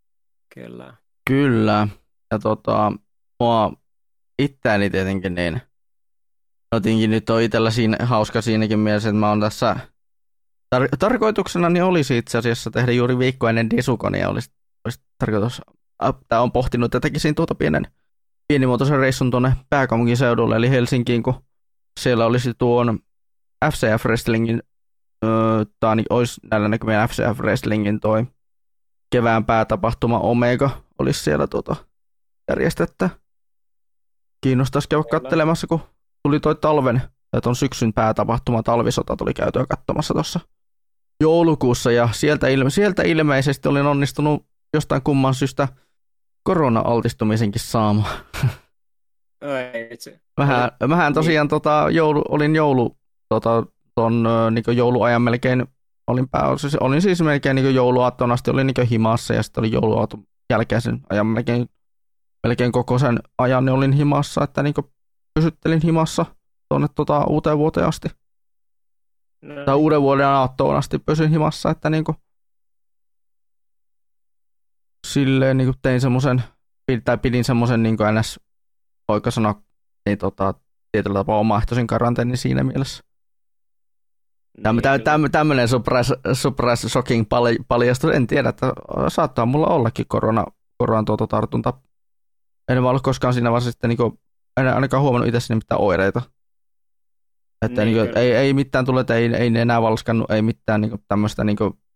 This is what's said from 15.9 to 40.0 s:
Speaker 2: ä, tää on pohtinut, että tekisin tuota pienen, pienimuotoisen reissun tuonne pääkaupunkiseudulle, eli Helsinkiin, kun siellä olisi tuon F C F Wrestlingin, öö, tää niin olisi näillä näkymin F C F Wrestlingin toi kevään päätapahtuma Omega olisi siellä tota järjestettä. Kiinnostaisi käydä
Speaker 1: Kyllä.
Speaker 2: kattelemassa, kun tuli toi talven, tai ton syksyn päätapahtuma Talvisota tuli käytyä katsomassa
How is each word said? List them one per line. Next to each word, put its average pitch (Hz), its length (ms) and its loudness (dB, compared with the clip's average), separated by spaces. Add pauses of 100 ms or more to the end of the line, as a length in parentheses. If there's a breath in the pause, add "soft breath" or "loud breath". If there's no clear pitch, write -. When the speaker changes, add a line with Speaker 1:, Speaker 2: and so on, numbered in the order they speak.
Speaker 2:
ä, 131 100 0 (140)
tää 113 140 2
on 127 100 0
pohtinut, 123 340 0
että 120 140 -2
tekisin 151 360 -2
tuota - 200 -2
pienen, 151 320 -2 (600)
pienimuotoisen 135 520 2
reissun 131 320 0
tuonne 127 220 2 (160)
pääkaupunkiseudulle, 120 840 2
eli 117 140 2
Helsinkiin, 123 540 0
kun 127 200 -4 (560)
siellä 117 260 2
olisi 120 280 0
tuon 120 460 0 (720)
F - 20 -2
C 110 280 0
F - 40 -2
Wrestlingin, 113 580 0 (640)
öö, 113 400 2 (140)
tää 110 160 2
niin 110 140 0
olisi 120 320 -2 (100)
näillä 107 160 0
näkymin 110 280 -2 (120)
F - 40 -12
C 113 240 -2
F 127 40 -8
Wrestlingin 107 600 -2
toi 110 260 0 (840)
kevään 113 340 2
päätapahtuma 113 720 0
Omega 120 500 0 (300)
olisi 135 240 -2
siellä - 240 0
tota - 280 -6 (720)
järjestettä. - 600 -2 (1300)
Kiinnostaisi 131 460 0
käydä 151 140 0
Speaker 1:
Kyllä. 156 160 -2
Speaker 2:
kattelemassa, 156 480 -4
kun 165 120 -2 (440)
tuli 147 160 2
toi 156 160 0
talven, 131 460 0 (300)
tai 120 100 -2
ton 123 140 -2
syksyn 123 380 -2
päätapahtuma 110 680 0
Talvisota 117 540 0
tuli - 160 -2
käytyä - 360 -2
katsomassa - 440 -4